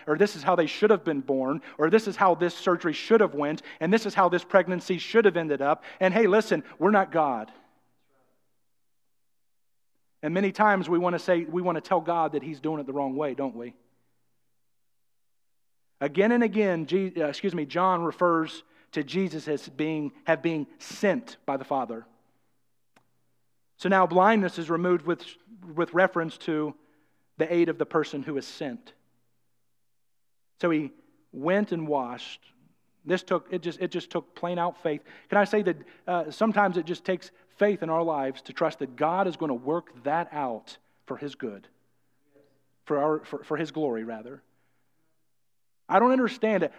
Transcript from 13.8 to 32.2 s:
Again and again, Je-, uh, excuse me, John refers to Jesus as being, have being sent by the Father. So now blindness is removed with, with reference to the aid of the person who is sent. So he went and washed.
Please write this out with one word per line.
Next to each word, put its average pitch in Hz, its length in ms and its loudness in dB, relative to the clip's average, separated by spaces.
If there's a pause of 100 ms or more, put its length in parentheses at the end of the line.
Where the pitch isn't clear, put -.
Again 170 320 2
and 240 120 4
again, 190 420 0
Je-, 185 320 -2
uh, 160 80 0
excuse 170 300 -4
me, 156 100 -4
John 175 380 0
refers 165 580 0 (300)
to 151 120 -4
Jesus 156 440 -4
as 147 200 -4
being, 151 440 -4 (140)
have 156 180 0
being 160 240 -2 (100)
sent - 600 -2 (100)
by 139 100 -2
the 135 80 -8
Father. 117 400 -4 (1700)
So 185 120 -4
now 190 160 6
blindness 185 540 4
is 160 100 -8
removed 170 380 0
with, 165 180 -4 (480)
with 165 180 -2
reference 170 480 2
to 151 360 -4 (640)
the 160 120 0
aid 170 180 4
of 156 100 -6
the 151 80 0
person 151 340 -2
who 139 160 -6
is 127 80 -6
sent. - 480 -12 (1700)
So 175 80 0
he 151 220 -2 (400)
went 185 400 -2
and 165 160 -6
washed. 123 540 -6 (640)